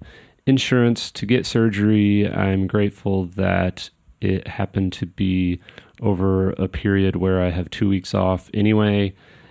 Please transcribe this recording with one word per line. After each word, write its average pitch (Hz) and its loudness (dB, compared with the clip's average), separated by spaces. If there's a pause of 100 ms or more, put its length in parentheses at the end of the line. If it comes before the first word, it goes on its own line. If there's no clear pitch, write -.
(440)
insurance 123 2
to - -10
get 98 0
surgery. 104 2
I'm 95 0
grateful 101 -2
that 92 -2 (320)
it 95 -2
happened 95 -4
to - -10
be 92 -2 (400)
over 95 0
a - -2
period 98 0
where 92 0
I 90 0
have 82 -6
two 104 -2
weeks 98 -2
off 92 0
anyway, 104 2 (360)